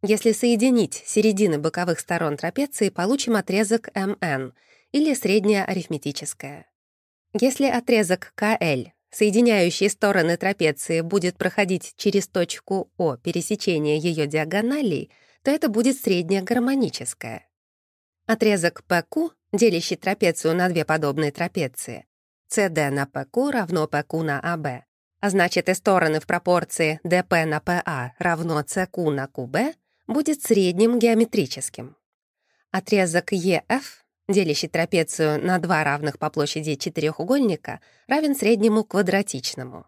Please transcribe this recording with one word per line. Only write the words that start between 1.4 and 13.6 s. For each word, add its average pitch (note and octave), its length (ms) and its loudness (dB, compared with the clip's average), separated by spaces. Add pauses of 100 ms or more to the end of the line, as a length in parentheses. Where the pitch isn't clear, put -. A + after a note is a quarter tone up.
боковых D#3+ 420 -2
сторон D#3+ 360 -2
трапеции, C4+ 540 -2
получим A3+ 460 -2
отрезок G3+ 580 0
М G3+ 260 -4
Н C3+ 320 -4 (400)
или D4 220 2
среднее G3+ 500 2
арифметическое. D3 1000 -8 (680)
Если C4 320 2
отрезок A3+ 720 0
К G#3+ 260 0
Л, C#3+ 320 -2 (200)
соединяющий G#3 760 4
стороны F3 480 2
трапеции, E3 640 -2
будет F3+ 360 -2
проходить F#3+ 600 -2
через G3 320 0
точку - 680 -4
О D#3 200 0
пересечения E3 800 -2